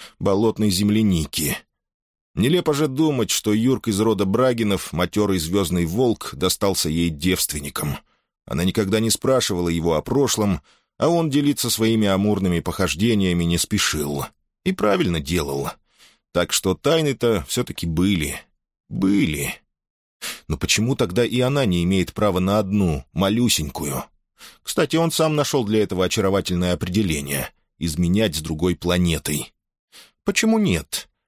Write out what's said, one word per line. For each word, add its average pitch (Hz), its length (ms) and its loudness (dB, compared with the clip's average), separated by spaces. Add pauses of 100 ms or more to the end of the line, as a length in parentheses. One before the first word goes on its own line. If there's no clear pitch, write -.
(200)
болотной 104 500 2
земляники... 98 880 0 (800)
Нелепо 160 380 2
же 147 140 0
думать, 135 420 0
что - 240 0
Юрк 117 340 2
из 101 120 0
рода 107 260 2
Брагинов, 113 640 0
матёрый 95 460 0
звёздный 87 480 0
волк, 107 480 -2
достался 90 560 -2
ей 85 200 0
девственником. 73 880 -4 (480)
Она 80 180 -4
никогда 98 360 0
не 113 120 0
спрашивала 104 580 0
его 85 260 2
о 76 60 0
прошлом, 110 600 0 (360)
а 127 120 2
он 165 200 2
делиться 143 400 0
своими 110 380 2
амурными 95 520 2
похождениями 90 840 0
не 85 140 0
спешил. 73 680 -2 (400)
И 190 60 0
правильно 101 480 0
делал. 71 500 -2 (600)
Так 87 220 0
что 95 200 0
тайны-то 127 760 0
всё-таки - 380 -6
были. 82 540 0 (500)
Были. 85 640 0 (920)
Но 76 100 -4
почему 117 380 0
тогда 110 300 0
и 120 140 -2
она 131 260 2
не 87 180 2
имеет 92 300 0
права 98 260 2
на 95 200 2
одну, 92 540 0
малюсенькую? 82 920 -2 (580)
Кстати, - 320 -2
он 165 160 2
сам 156 240 0
нашёл 139 300 0
для 107 180 2
этого 92 220 0
очаровательное 90 680 0
определение: 78 760 -2 (280)
изменять 87 580 0
с 80 60 -4
другой 82 340 -2
планетой. 85 800 -2 (720)
Почему 220 340 2
нет? 127 520 -2 (180)